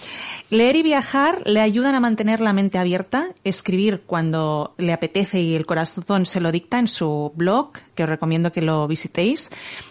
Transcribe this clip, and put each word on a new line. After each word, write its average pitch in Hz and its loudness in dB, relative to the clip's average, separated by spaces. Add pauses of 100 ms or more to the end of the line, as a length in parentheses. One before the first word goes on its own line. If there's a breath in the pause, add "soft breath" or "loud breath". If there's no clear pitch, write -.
(500 loud breath)
Leer 233 4
y 320 4
viajar 302 2
le 214 2
ayudan 226 2
a 262 2
mantener 220 2
la 220 2
mente 196 0
abierta, 185 0 (160)
escribir 196 0
cuando 160 -2
le 170 0
apetece 185 0
y 165 0
el 160 -2
corazón 175 -2
se 180 -2
lo 170 0
dicta 175 -2
en 233 2
su 151 -2
blog, 196 0 (220)
que - -2
os 156 0
recomiendo 160 0
que 170 -4
lo 156 2
visitéis. 175 -2 (420 loud breath)